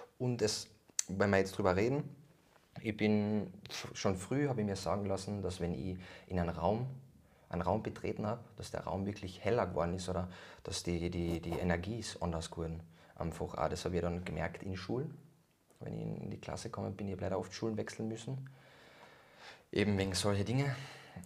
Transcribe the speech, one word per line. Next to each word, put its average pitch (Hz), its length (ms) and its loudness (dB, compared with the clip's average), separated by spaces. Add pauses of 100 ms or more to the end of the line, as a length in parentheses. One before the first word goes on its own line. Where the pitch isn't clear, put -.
(200)
Und 123 220 2
es, - 260 2 (400)
wenn 98 220 6
wir 98 80 10
jetzt 98 200 4
drüber 92 200 6
reden, 131 260 4 (800)
ich 107 160 -2
bin 104 560 4 (160)
f-, - 240 -8
schon 98 220 2
früh, 131 320 2
habe 127 140 2
ich 107 60 2
mir 98 80 0
sagen 101 300 0
lassen, 95 380 -2
dass 90 160 -2
wenn 87 160 0
ich 90 220 -4 (300)
in 92 120 0
einen 85 100 4
Raum, 98 380 2 (640)
einen 87 120 -2
Raum 98 220 4
betreten - 420 -2
hab, 117 320 -4
dass 90 140 -8
der - 140 -2
Raum 95 200 0
wirklich 101 400 -6
heller 110 220 4
geworden 85 260 2
ist 92 160 -4
oder 90 180 0 (360)
dass - 180 -4
die, 85 300 0
die, 85 280 0
die 82 200 -4
Energie 90 400 2
ist - 240 -6
anders 82 260 0
geworden. 82 320 -4 (340)
Einfach 80 400 -4
auch, 80 140 2
das - 160 -2
hab 90 80 0
ich 87 80 4
dann 87 240 -2
gemerkt 85 380 -4
in 95 120 -4
Schulen. 120 400 -4 (640)
Wenn - 180 -6
ich 107 240 -4
in 101 80 -6
die 104 80 -8
Klasse - 300 -6
gekommen 101 260 -4
bin, 101 120 -4
ich 98 60 -2
hab 95 80 -6
leider 95 160 0
oft 95 160 -4
Schulen 110 240 -2
wechseln 110 300 -4
müssen. 131 420 -6 (1200)
Eben 101 260 4
wegen 95 160 2
solcher 101 300 2
Dinge. 131 320 2 (500)